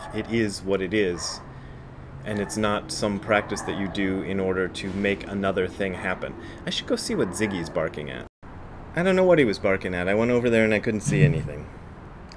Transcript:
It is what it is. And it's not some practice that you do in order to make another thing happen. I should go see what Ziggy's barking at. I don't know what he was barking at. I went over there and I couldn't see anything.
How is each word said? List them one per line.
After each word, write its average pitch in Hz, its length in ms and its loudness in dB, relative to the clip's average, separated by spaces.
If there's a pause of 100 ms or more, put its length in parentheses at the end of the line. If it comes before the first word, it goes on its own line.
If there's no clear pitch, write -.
(140)
It 110 180 -4
is 107 300 0
what 95 180 0
it 95 140 -2
is. 92 460 0 (840)
And 107 140 -2
it's 101 180 -2
not 104 340 0
some 101 300 0
practice 104 400 2
that 80 160 -4
you 98 120 -2
do 95 340 0
in 98 180 -2
order 92 260 2
to 92 280 -8
make 101 320 0
another 98 420 0
thing 98 240 -4
happen. 90 420 -4 (320)
I 180 40 -2
should - 160 -4
go 247 100 0
see 233 180 -4
what 113 180 2
Ziggy's 98 360 0
barking 78 420 -2
at. 62 160 -10 (680)
I 170 60 0
don't 185 140 4
know 185 80 6
what 175 140 10
he 143 60 8
was 101 140 2
barking 95 360 2
at. 87 140 0
I 98 60 4
went 113 160 4
over 123 180 4
there 113 160 6
and 110 80 4
I 104 60 4
couldn't 107 240 0
see 98 200 4
anything. 76 440 2 (720)